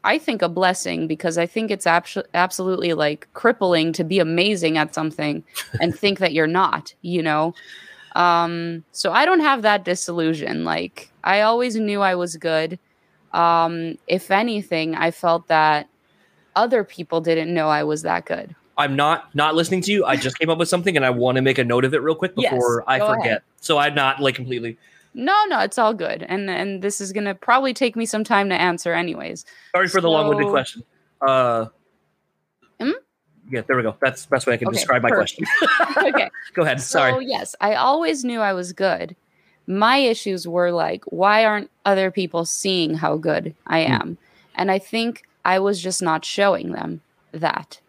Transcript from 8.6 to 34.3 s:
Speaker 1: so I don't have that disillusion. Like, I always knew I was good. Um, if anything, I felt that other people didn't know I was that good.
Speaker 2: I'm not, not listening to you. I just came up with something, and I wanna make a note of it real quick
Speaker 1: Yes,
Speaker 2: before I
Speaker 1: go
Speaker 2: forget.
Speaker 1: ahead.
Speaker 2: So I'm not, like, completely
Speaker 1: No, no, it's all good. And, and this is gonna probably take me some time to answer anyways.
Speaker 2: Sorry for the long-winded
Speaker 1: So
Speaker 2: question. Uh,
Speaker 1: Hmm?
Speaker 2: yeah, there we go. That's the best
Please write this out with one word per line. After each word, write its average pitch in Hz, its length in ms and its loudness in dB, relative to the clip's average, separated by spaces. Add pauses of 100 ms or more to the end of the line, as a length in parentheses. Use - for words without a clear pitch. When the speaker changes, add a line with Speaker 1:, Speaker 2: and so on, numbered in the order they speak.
Speaker 1:
so - 220 -4
I 247 100 4
don't 349 180 4
have 277 200 2
that 208 240 2
disillusion. 170 800 -2
Like, - 460 -6 (120)
I 196 180 2
always 233 340 0
knew 208 260 -2
I 185 140 2
was 175 220 -4
good. 160 420 -2 (540)
Um, 165 640 2 (100)
if 185 240 -2
anything, 196 640 -2
I 165 160 0
felt 165 360 0
that 156 400 2 (680)
other 226 280 2
people 165 380 -6
didn't 165 320 0
know 156 160 0
I 151 140 2
was 151 180 -2
that 170 240 -2
good. 170 300 -8 (220)
Speaker 2:
I'm 143 180 0
not, 151 400 0
not 151 200 2
listening 175 260 0
to 196 100 -2
you. 202 140 2
I 135 100 2
just 131 240 -4
came 160 100 0
up 165 80 2
with 170 100 0
something, 175 280 0
and 135 100 2
I 127 60 4
wanna 127 300 2
make 131 180 2
a 127 40 2
note 123 220 2
of 131 80 0
it 147 80 2
real 156 140 0
quick 180 200 -4
Speaker 1:
Yes, 240 160 0
Speaker 2:
before 120 360 0
I 131 120 2
Speaker 1:
go 127 100 2
Speaker 2:
forget. 107 160 0
Speaker 1:
ahead. 110 160 0 (200)
Speaker 2:
So 156 160 2
I'm 143 160 2
not, 135 280 0
like, 135 140 2
completely 117 420 -8 (360)
Speaker 1:
No, 285 220 0 (120)
no, 285 120 0
it's 196 180 -2
all 226 160 2
good. 170 340 -6
And, 196 220 -4
and 185 320 -4
this 202 180 -4
is 190 140 -10
gonna 202 220 -4
probably 254 380 2
take 240 220 0
me 226 100 -2
some 220 180 -2
time 202 260 2
to 180 60 0
answer 170 380 0
anyways. - 520 -6 (300)
Speaker 2:
Sorry 185 120 2
for 180 140 2
the 165 80 2
long-winded 151 380 2
Speaker 1:
So - 40 -2
Speaker 2:
question. 127 320 -2 (380)
Uh, 127 440 4 (1160)
Speaker 1:
Hmm? 269 100 0 (600)
Speaker 2:
yeah, 120 160 -4
there 135 100 2
we 120 60 0
go. 107 180 -2
That's 131 240 -2
the - 40 -20
best 131 180 0